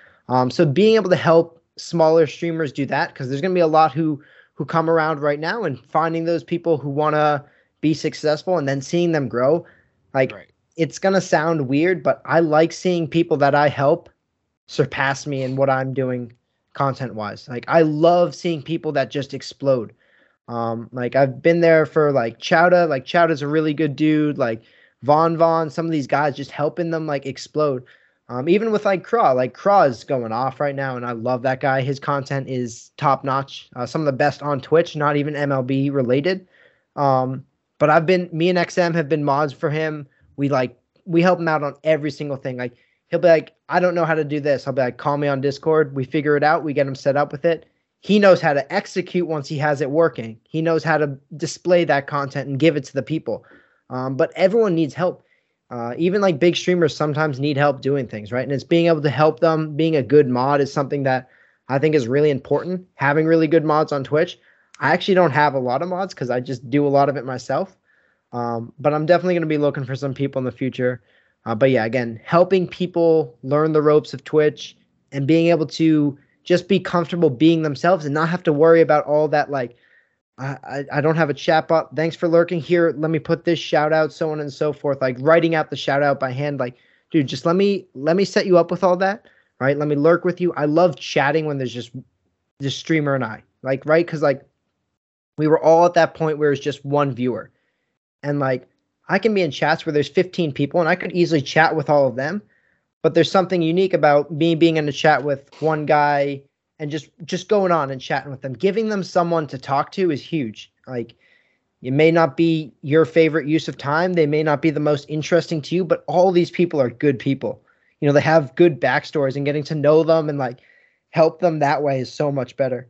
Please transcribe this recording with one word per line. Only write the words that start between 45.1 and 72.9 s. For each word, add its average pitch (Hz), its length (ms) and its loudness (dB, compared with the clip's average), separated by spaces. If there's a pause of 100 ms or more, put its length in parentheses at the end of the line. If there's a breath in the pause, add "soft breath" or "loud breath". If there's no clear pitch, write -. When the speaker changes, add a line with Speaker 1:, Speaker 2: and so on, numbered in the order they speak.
Speaker 1:
me 147 100 0
on 139 140 -2
Discord." 143 540 0
We 135 80 -4
figure 147 340 0
it 143 60 0
out. 151 200 2
We 151 100 -6
get 139 120 2
him 139 80 -8
set 135 240 -2
up 147 140 0
with 143 120 -12
it. 165 220 -2 (360)
He 208 180 2
knows 190 200 6
how 156 140 0
to 139 180 -4
execute 180 560 -4
once 151 200 -6
he 156 100 -8
has 143 240 0
it 143 80 -2
working. 135 540 0
He - 180 -6
knows 160 220 0
how 160 160 0
to 143 180 -4 (180)
display 170 500 0
that 139 200 0
content 139 420 -6
and 139 120 -4
give 151 180 2
it 139 60 -6
to - 100 -20
the 139 80 -6
people. 147 420 -8 (460 soft breath)
Um, 131 260 -6
but 160 200 0
everyone 190 400 2
needs 160 180 -2
help. 175 300 -4 (480)
Uh, 120 260 -8
even, 185 240 0
like, 180 180 0
big 170 160 2
streamers 175 400 0
sometimes 151 440 -2
need 143 180 -2
help 139 240 0
doing 135 260 -2
things, 104 240 -12
right? 123 120 -4
And 131 80 -6
it's 131 120 -4
being 170 240 2
able 160 140 2
to 147 80 0
help 156 300 2
them. 156 360 0
Being 160 200 0
a 139 80 0
good 139 260 4
mod 131 320 0
is 139 100 -2
something 143 320 -4
that 131 260 -2 (380 soft breath)
I 135 120 -2
think 156 160 2
is 127 120 2
really 143 220 2
important. 151 560 -4 (100)
Having 147 300 0
really 165 220 2
good 151 180 2
mods 156 260 0
on 143 120 -4
Twitch. 156 360 -2 (400 soft breath)
I 143 140 2
actually 185 220 0
don't 175 160 4
have 147 240 2
a 135 40 0
lot 127 220 -2
of 175 80 -6
mods 185 240 -6
'cause 127 160 -8
I 123 100 -2
just 127 300 -10
do 143 160 0
a 143 40 0
lot 139 200 4
of 135 80 -4
it 123 80 -10
myself. 135 500 -6 (560)
Um, 120 480 -6
but 147 140 0
I'm 151 140 -2
definitely 175 260 2
gonna 170 140 -2
be 151 100 -2
looking 143 260 0
for 131 120 -8
some 135 180 -6
people 139 260 -4
in 127 60 -4
the 123 60 -4
future. 127 500 -4 (440)
Uh, 113 100 -4
but 135 140 4
yeah, 120 160 2
again, 117 380 -4
helping 180 440 2
people 170 760 0